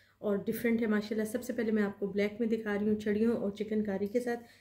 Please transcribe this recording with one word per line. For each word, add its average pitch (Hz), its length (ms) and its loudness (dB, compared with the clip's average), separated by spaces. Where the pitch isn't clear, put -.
और 202 220 0
डिफरेंट 226 380 0
है 233 80 0
माशाल्लाह। 214 380 0
सबसे 247 260 -4
पहले 220 180 -2
मैं 214 120 4
आपको 202 260 -2
ब्लैक 202 300 0
में 233 100 2
दिखा 214 260 0
रही 208 120 0
हूँ, 214 100 2
छड़ियों 214 400 2
और 196 160 -2
चिकनकारी 208 560 -2
के 240 120 0
साथ। 240 220 -4